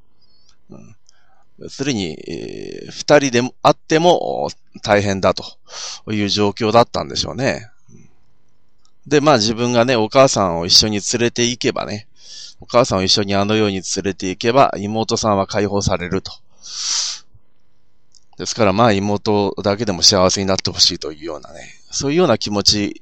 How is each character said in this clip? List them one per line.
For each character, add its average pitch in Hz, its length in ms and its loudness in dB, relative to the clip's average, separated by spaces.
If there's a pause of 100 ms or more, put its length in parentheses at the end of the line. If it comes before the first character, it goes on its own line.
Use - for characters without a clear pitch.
(680)
う - 80 -18
ん。 57 200 -20 (640)
要 - 100 -16
す - 160 -10
る 139 80 -2
に、 95 200 -4
え 50 760 -12
ー、 - 20 -14
二 - 280 4
人 139 120 0
で 120 120 2
も 127 200 -4
あ 143 80 6
っ - 60 2
て - 220 0
も 73 500 2 (340)
大 104 200 4
変 98 180 -2
だ 92 120 2
と - 120 -8 (680)
い 104 100 -2
う 101 60 0
状 101 220 0
況 107 220 -2
だ 113 100 8
っ - 60 -2
た 87 160 -6
ん 71 40 -12
で 69 80 -10
し - 100 -4
ょ 76 60 -6
う - 40 -10
ね。 110 340 -4 (1400)
で、 143 140 2
ま 151 120 6
あ、 131 60 6
自 110 160 0
分 120 180 -2
が 117 120 4
ね、 127 120 2
お 110 120 0
母 135 200 6
さ 104 160 0
ん 85 140 0
を 85 80 -4
一 - 100 -2
緒 113 120 4
に 104 120 -2 (120)
連 117 80 0
れ 117 100 2
て 120 160 -2
行 120 120 -4
け 117 140 0
ば 50 140 -4
ね、 104 220 -10 (520)
お - 60 -18
母 120 180 4
さ 107 120 0
ん - 40 2
を - 20 2
一 95 60 2
緒 110 140 2
に 101 120 -2
あ 101 100 2
の 107 120 0
世 107 120 2
に 98 80 -2
連 92 60 -6 (220)
れ 95 100 -2
て 95 140 -6
行 92 100 -6
け 117 140 0
ば、 135 240 4
妹 110 400 -4
さ 113 140 0
ん 101 80 4
は 95 80 0
解 104 200 0
放 101 160 0
さ 95 140 0
れ 87 120 -4
る 92 140 -2
と。 - 100 -14 (2000)
で 87 80 -8
す - 80 -6
か 120 100 2
ら、 95 80 4
ま 113 140 4
あ、 110 60 4
妹 101 720 0
だ 101 140 0
け 117 80 -6
で 104 80 -4
も 85 100 -6
幸 92 280 4
せ 101 100 -2
に 98 60 -2
な 95 80 0
っ - 40 0
て - 120 -6
ほ 87 80 -8
し - 140 2
い 87 60 -8
と 76 140 -10
い 76 100 -20
う - 20 -10
よ 80 120 -8
う 69 40 -14
な 67 120 -20
ね、 - 160 -18 (220)
そ - 180 -6
う - 40 -2
い - 20 0
う 170 40 0
よ 185 60 4
う 160 40 2
な 110 100 2
気 - 120 -6
持 101 120 0
ち 101 400 0